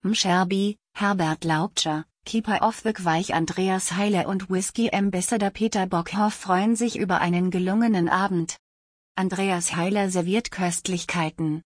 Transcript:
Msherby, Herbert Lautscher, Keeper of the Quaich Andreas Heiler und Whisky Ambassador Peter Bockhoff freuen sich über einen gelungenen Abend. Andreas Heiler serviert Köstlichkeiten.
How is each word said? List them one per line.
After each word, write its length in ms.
Msherby, 720
Herbert 480
Lautscher, 640
Keeper 380
of 220
the 100
Quaich 400
Andreas 600
Heiler 340
und 240
Whisky 420
Ambassador 560
Peter 380
Bockhoff 480
freuen 400
sich 240
über 200
einen 300
gelungenen 600
Abend. 480
Andreas 600
Heiler 360
serviert 400
Köstlichkeiten. 1160